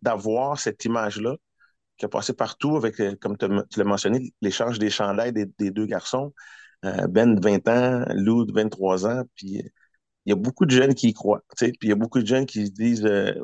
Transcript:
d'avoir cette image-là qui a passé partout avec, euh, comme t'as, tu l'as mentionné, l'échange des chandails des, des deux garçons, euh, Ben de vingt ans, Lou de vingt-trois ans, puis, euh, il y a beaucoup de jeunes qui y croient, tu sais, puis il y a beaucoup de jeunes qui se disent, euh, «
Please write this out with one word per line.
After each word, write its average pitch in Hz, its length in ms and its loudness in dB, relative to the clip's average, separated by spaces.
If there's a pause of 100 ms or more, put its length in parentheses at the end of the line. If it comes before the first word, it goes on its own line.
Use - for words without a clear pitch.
d'avoir 117 580 -2
cette - 260 -6
image-là 113 500 -4 (640)
qui - 80 -6
a - 40 -6
passé - 240 -4
partout 143 440 -2
avec, 113 220 -2
euh, 101 220 -2
comme 101 160 -6
t'as, - 100 -2 (220)
tu - 100 -8
l'as 101 60 2
mentionné, 107 560 0
l'échange 110 380 -2
des 104 100 0
chandails 104 420 -2
des, 107 140 -2 (140)
des 101 100 0
deux 107 160 -4
garçons, 127 480 -6 (500)
euh, 95 240 -4
Ben 110 280 6
de 101 40 2
vingt 98 300 2
ans, 123 340 2 (120)
Lou 110 300 2
de 104 60 -6
vingt-trois 95 540 0
ans, 120 160 -2 (140)
puis, 98 240 -10
euh, - 100 -12 (580)
il 98 40 0
y - 20 4
a - 20 4
beaucoup 117 300 0
de 143 60 2
jeunes 131 240 6
qui 123 140 2
y 107 40 2
croient, - 300 0 (120)
tu 117 120 2
sais, 127 120 2
puis 110 80 -2
il - 20 4
y - 20 4
a 104 40 4
beaucoup 113 240 0
de 113 60 0
jeunes 131 220 2
qui 104 180 -4
se 101 60 -6
disent, 110 340 0
euh, « 101 280 2 (100)